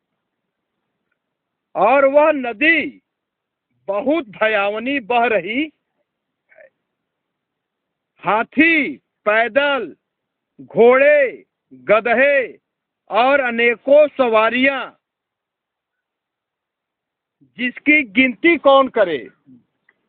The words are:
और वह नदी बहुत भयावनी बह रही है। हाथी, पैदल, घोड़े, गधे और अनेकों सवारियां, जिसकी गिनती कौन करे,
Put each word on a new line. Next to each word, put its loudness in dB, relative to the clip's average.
और 2
वह 4
नदी -2
बहुत -4
भयावनी -4
बह -2
रही -4
है। -20
हाथी, -2
पैदल, -4
घोड़े, 2
गधे -2
और 2
अनेकों 2
सवारियां, -2
जिसकी -2
गिनती 0
कौन 4
करे, -4